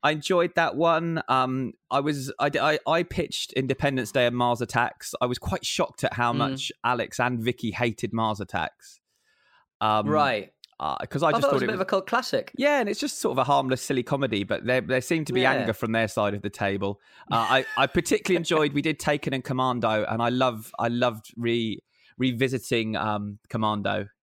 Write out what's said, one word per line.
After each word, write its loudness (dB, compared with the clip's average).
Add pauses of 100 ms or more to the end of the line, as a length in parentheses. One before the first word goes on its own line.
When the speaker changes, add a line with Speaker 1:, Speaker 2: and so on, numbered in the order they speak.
Speaker 1:
I 2
enjoyed 2
that 2
one. 2
Um, 0 (180)
I 2
was, -2
I, 2 (100)
I, 2
I 2
pitched -4
Independence 0
Day 4
and 0
Mars 2
Attacks. -2
I 2
was -2
quite -4
shocked -4
at 2
how 2
Speaker 2:
Mm. 0
Speaker 1:
much -2 (140)
Alex -2
and 0
Vicky -2
hated -4
Mars -2
Attacks. -8 (800)
Um, 2
Speaker 2:
Right. 2 (260)
Speaker 1:
uh, -4
'cause -2
I 6
Speaker 2:
I 4
Speaker 1:
just 2
Speaker 2:
thought 4
it 4
Speaker 1:
thought 4
Speaker 2:
was 2
a 0
Speaker 1:
it 0
Speaker 2:
bit 0
Speaker 1:
was -2
Speaker 2:
of -4
a 0
cult 0
classic. -2
Speaker 1:
Yeah, 2
and 0
it's -4
just -6
sort -2
of 0
a 4
harmless, 2
silly 0
comedy, 0
but -4
there, 2
there 0
seemed 0
to -4
be 2
Speaker 2:
Yeah. 4
Speaker 1:
anger 0
from -2
their 2
side 0
of -8
the -6
table. -2 (320)
Uh, 2
I, 4 (100)
I 4
particularly 2
Speaker 2:
<laughs> 2
Speaker 1:
enjoyed, 2
we 0
did -2
Taken -2
and -4
Commando, 0
and -2
I 2
love, 0
I 0
loved -2
re-, -2 (380)
revisiting, 0
um, -4
Commando. -2 (160)